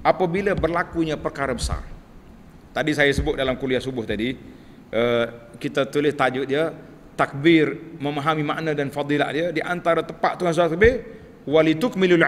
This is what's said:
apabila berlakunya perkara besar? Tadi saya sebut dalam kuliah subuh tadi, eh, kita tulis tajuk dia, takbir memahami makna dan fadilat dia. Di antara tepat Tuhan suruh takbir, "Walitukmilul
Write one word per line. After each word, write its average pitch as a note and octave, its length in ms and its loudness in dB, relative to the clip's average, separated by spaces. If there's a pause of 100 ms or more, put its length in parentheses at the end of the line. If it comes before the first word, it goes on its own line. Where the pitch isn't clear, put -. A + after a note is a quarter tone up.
apabila F#3 500 0
berlakunya E3 640 -2
perkara C3+ 400 -2
besar? F2 260 -4 (920)
Tadi C3+ 180 0
saya C#3+ 160 4
sebut C#3 300 0
dalam C3 180 -2
kuliah B2+ 240 0
subuh B2 240 -6
tadi, A2 300 -2 (580)
eh, A#2+ 320 2 (320)
kita C3+ 320 -2
tulis D3 240 0
tajuk C3 320 0
dia, D3 280 -2 (440)
takbir D3+ 800 2
memahami D3 480 -2
makna D#3 320 -2
dan C#3 160 -2
fadilat C#3+ 400 0
dia. D#3+ 160 -2
Di D#3+ 160 -4
antara E3+ 400 0
tepat E3+ 320 -2
Tuhan F3 160 0
suruh E3 160 2
takbir, A3 320 4 (480)
"Walitukmilul E3 800 4